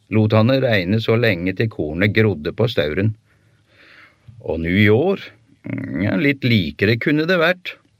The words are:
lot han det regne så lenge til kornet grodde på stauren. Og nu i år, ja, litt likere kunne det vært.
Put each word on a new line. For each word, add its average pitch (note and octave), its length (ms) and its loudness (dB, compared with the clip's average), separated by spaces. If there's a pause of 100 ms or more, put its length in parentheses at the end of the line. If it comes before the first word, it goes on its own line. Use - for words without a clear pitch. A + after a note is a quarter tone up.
lot A2 260 2
han A2 160 4
det C3+ 120 2
regne G#2+ 400 2
så A2+ 160 2
lenge F#2 360 0
til A2+ 160 -2
kornet F2 440 -2
grodde E2+ 400 0
på - 160 0
stauren. F#2 420 -2 (1300)
Og D#2 240 -6
nu E2+ 80 -2
i G#2 200 4
år, E3+ 300 0 (840)
ja, - 120 -2
litt C#3+ 320 0
likere A2 520 0
kunne D3+ 300 -2
det F#3 120 0
vært. F3+ 340 -2 (240)